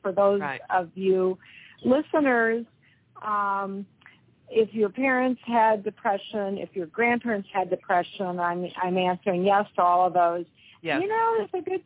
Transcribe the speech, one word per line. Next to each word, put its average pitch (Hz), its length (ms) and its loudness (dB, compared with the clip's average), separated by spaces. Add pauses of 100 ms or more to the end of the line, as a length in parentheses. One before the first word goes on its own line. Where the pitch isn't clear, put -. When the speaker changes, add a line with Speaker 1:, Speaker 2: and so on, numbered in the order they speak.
Speaker 1:
For 196 100 -4
those 202 300 2
Speaker 2:
Right. 139 200 -6 (100)
Speaker 1:
of 185 240 -2
you 185 420 0 (480)
listeners, 240 800 2 (580)
um, 196 600 -4 (640)
if 220 240 0
your 214 160 0
parents 254 560 0
had 220 380 2
depression, 202 720 -4
if - 180 -12
your 175 120 -6
grandparents 233 640 -2
had 185 160 -2
depression, 180 680 -2
I'm, 175 280 -2 (140)
I'm 180 160 0
answering 180 480 0
yes 202 200 4 (100)
to 190 80 2
all 180 240 6
of 170 60 -2
those. 175 320 2 (360)
Speaker 2:
Yes. 165 200 -2
Speaker 1:
You 392 60 -2
know, 453 300 0
there's 381 260 -4
a 370 60 -8
good 370 160 -6